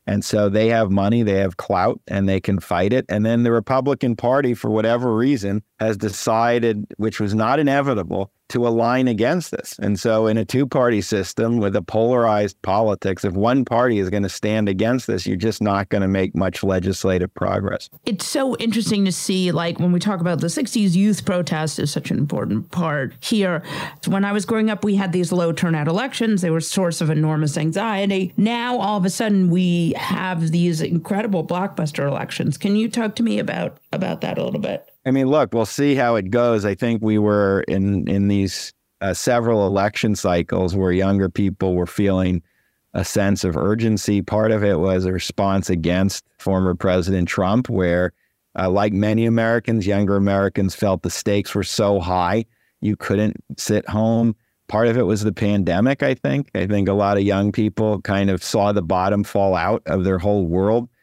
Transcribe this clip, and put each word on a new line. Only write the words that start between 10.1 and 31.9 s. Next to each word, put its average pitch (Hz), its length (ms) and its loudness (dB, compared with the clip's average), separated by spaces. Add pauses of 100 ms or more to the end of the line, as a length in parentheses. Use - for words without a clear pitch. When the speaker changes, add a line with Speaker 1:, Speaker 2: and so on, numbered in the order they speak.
Speaker 1:
in 110 100 2
a 110 80 0
two-party 123 560 2
system 110 560 -2
with 101 180 0
a 104 60 0
polarized 110 800 0
politics, 98 640 0
if 98 80 -2
one 117 320 2
party 117 340 2
is 92 120 0
gonna 101 180 0
stand 107 400 -2
against 110 380 0
this, 101 200 -4
you're 101 100 -2
just 107 260 -2
not 101 260 0
gonna 98 180 0
make 95 300 0
much 92 260 -2
legislative 92 720 0
progress. 95 560 -4 (160)
Speaker 2:
It's 233 220 -4
so 269 300 -2
interesting 208 500 0
to 185 60 0
see, 185 400 -2
like, 170 280 -4
when 180 100 2
we 175 80 2
talk 190 220 -2
about 170 200 0
the 165 100 -2
sixties, 208 440 0
youth 196 300 2
protest 165 540 -2
is 147 120 -2
such - 200 -6
an - 80 0
important - 520 -4
part 147 500 -4
here. 185 420 -2 (440)
When 196 180 0
I 202 80 -2
was 208 120 -2
growing 220 240 0
up, 208 160 -2
we 202 120 2
had 190 160 0
these 175 200 0
low 170 200 2
turnout 160 360 0
elections. 220 540 -2
They 175 80 0
were 160 80 2
a 160 40 -2
source 170 380 -2
of 156 80 0
enormous 156 480 0
anxiety. 196 800 -2
Now, 240 420 0
all 208 200 -2
of 185 80 0
a 190 40 0
sudden, 202 380 2
we 175 480 2
have 170 540 -4
these 170 320 0
incredible 190 640 -2
blockbuster 170 600 -4